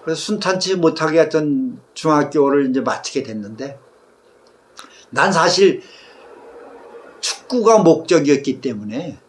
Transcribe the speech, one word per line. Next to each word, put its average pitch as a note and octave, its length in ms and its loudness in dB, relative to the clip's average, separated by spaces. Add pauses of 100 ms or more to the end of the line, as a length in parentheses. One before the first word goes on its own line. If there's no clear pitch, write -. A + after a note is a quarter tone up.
그래서 D#3+ 160 -6
순탄치 F#3 580 -4
못하게 D#3+ 420 0
하여튼 D3 600 0 (140)
중학교를 C#3+ 800 0
이제 B2+ 100 -2
마치게 A#2+ 420 -4
됐는데, A2 560 -12 (1300)
난 E3 200 0
사실 E3+ 520 2 (1400)
축구가 A3+ 580 2
목적이었기 D3 800 2
때문에 A#2 680 -10